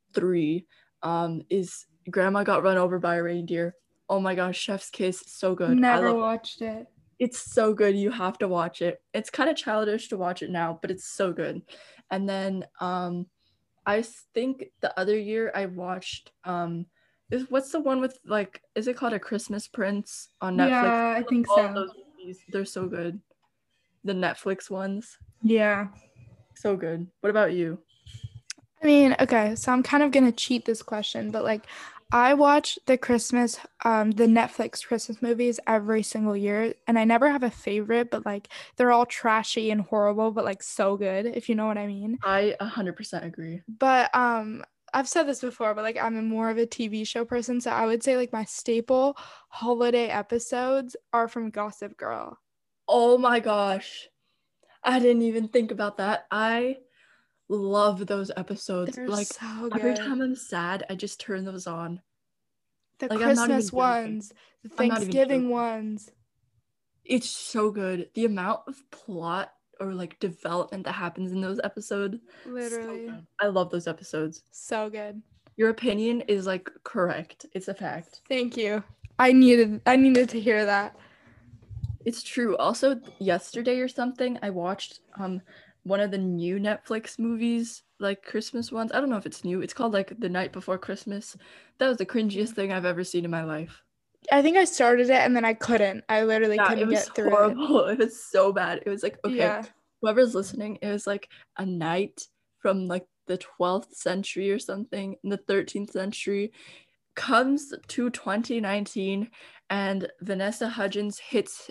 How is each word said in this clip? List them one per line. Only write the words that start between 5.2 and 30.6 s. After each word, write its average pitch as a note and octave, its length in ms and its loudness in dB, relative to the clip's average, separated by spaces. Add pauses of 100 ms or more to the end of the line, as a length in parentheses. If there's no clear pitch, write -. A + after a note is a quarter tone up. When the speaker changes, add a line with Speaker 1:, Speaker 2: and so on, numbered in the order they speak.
Speaker 1:
so F#3 260 -2
good. B3 340 4
I A#3+ 120 6
Speaker 2:
Never - 0 -
Speaker 1:
love A#3 180 4
it. A3+ 40 -2
Speaker 2:
watched A3+ 420 -4
it. A3+ 240 -10 (320)
Speaker 1:
It's B3 200 -2
so A3 360 2
good. G3+ 200 4
You G3+ 140 0
have F#3+ 300 -4
to G#3 80 -2
watch E3+ 340 -4
it. E3+ 220 -4 (100)
It's A3 160 -6
kinda D4+ 240 0
childish G#3+ 560 -2
to G#3 80 -6
watch F3+ 240 -4
it - 80 -8
now, E3+ 320 -4
but F#3 80 -6
it's F#3 160 -8
so F#3 280 -2
good. D#3+ 280 -6 (480)
And G3 180 -2
then, F#3+ 380 -4 (160)
um, F3+ 460 -4 (580)
I G#3 140 2
s-, - 340 -8
think C4 380 -4 (100)
the - 180 -2
other G3+ 180 2
year A3 360 -4
I G3+ 140 -4
watched, F3+ 640 -10 (140)
um, F3 420 -6 (420)
is, B3+ 220 -4
what's C4+ 200 0
the E4 80 -2
one C4 220 0
with, C4 240 -4
like, G#3 380 -4 (100)
is A3 140 -4
it B3 100 -2
called A#3 160 -2
A G3+ 60 -2
Christmas G#3 480 -6
Prince G3+ 600 -6 (120)
on F#3 160 -2
Netflix? C4 120 4
Speaker 2:
Yeah, A#3 460 2
I A#3 40 0
Speaker 1:
I - 20 0
love A#3+ 80 -6
Speaker 2:
think A#3+ 180 2
Speaker 1:
all G3+ 100 4 (100)
Speaker 2:
so. G3+ 80 -6
Speaker 1:
those F#3+ 160 -4 (260)
movies. F3+ 320 -16
They're G3 160 -2
so F#3+ 220 -6
good. F3 340 -6 (840)
The G3 100 -4
Netflix F#3+ 580 -4
ones. G3 480 -8 (240)
Speaker 2:
Yeah. G#3 460 4 (680)
Speaker 1:
So G3+ 200 0
good. E3+ 360 -6 (100)
What G3+ 80 0
about G#3 240 4
you? E3+ 300 -4 (960)
Speaker 2:
I D#4+ 60 0
mean, C#4+ 340 10
okay, A3+ 360 4
so - 160 -2
I'm B3+ 100 4
kind C#4+ 220 4
of C#4+ 80 4
gonna B3+ 200 8
cheat A#3 340 -2